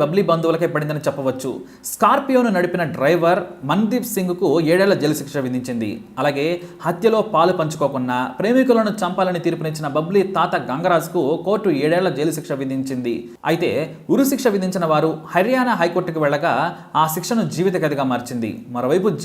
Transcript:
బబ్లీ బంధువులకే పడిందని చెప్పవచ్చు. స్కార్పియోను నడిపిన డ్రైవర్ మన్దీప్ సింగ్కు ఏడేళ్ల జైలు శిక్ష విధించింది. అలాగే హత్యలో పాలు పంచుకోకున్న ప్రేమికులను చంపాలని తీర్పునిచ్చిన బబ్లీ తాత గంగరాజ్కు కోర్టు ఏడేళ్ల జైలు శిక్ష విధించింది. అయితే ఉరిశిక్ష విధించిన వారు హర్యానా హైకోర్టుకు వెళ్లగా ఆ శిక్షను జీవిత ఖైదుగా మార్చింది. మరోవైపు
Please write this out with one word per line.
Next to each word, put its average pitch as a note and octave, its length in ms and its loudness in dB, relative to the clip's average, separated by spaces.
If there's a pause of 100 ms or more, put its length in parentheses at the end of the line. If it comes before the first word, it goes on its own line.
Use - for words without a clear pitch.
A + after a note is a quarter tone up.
బబ్లీ F3 260 2
బంధువులకే E3 460 2
పడిందని D3 320 -2
చెప్పవచ్చు. C3+ 440 -2 (380)
స్కార్పియోను B3 680 2
నడిపిన F3+ 280 0 (120)
డ్రైవర్ E3+ 460 2 (300)
మన్దీప్ G#3+ 420 0
సింగ్కు F3+ 360 -2 (240)
ఏడేళ్ల F#3+ 300 4
జైలు D3+ 160 2
శిక్ష D3 180 -8 (100)
విధించింది. A#2+ 440 -4 (300)
అలాగే C#3 260 0 (380)
హత్యలో G3 360 2 (140)
పాలు F3 240 4
పంచుకోకున్న C#3 540 -2 (260)
ప్రేమికులను A3+ 640 2
చంపాలని F3+ 460 -2
తీర్పునిచ్చిన D#3 500 -4
బబ్లీ F3+ 260 2 (140)
తాత E3 180 0 (160)
గంగరాజ్కు E3+ 540 0 (240)
కోర్టు G3+ 260 2 (120)
ఏడేళ్ల F3 320 2
జైలు D#3 200 0
శిక్ష D3+ 140 -8 (100)
విధించింది. C3 520 -4 (360)
అయితే E3+ 200 0 (440)
ఉరిశిక్ష C4 320 2 (100)
విధించిన F#3 360 -2
వారు D#3 200 2 (220)
హర్యానా B3 480 2
హైకోర్టుకు E3+ 420 0
వెళ్లగా D3 300 2 (480)
ఆ - 20 6 (120)
శిక్షను G#3+ 280 0 (120)
జీవిత F3+ 280 2
ఖైదుగా C#3 300 0
మార్చింది. A#2+ 380 -4 (240)
మరోవైపు E3+ 340 2 (140)